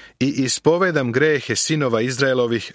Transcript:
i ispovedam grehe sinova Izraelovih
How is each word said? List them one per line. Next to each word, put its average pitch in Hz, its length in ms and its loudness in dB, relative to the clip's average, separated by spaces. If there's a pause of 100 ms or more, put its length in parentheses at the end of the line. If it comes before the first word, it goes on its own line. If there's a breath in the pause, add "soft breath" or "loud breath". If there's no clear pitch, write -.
(200 loud breath)
i 131 80 2
ispovedam 143 840 0
grehe 135 440 0
sinova 135 440 0
Izraelovih 123 760 0